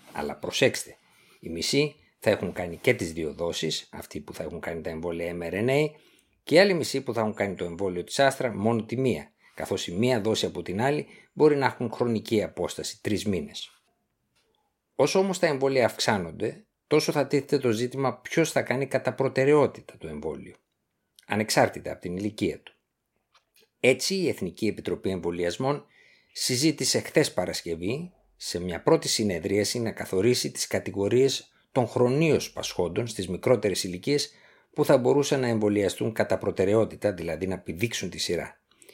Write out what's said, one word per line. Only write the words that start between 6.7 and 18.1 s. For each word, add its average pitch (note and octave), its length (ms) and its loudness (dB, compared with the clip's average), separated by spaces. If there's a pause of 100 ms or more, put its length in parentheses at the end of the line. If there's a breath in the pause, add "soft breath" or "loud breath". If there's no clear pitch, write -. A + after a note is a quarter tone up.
μισοί C#3 280 -2
που B2 100 -4
θα A2+ 80 0
έχουν G#2+ 140 0
κάνει G2+ 200 -2
το F2+ 100 -6
εμβόλιο F2 400 -4
της - 140 -4
Άστρα C3+ 360 2
μόνο G#2+ 300 0
τη A#2 120 -6
μία, A#2 360 0 (220 soft breath)
καθώς - 320 -4
η F2+ 60 -8
μία A#2 280 2
δόση G2+ 260 0
από F2 160 -6
την F#2 180 -4
άλλη D3 260 0 (260 loud breath)
μπορεί D3 240 6
να C3+ 100 2
έχουν A#2 260 -2
χρονική A2+ 500 0
απόσταση - 600 -6
τρεις G2 240 -2
μήνες. E2+ 440 -4 (1200)
Όσο D3 240 2
όμως F#3+ 200 2
τα F3 80 2
εμβόλια C3+ 380 2
αυξάνονται, G#2 800 -2 (220)
τόσο D3+ 260 2
θα C#3 140 0
τίθεται C#3+ 320 0
το B2+ 120 2
ζήτημα B2 500 -2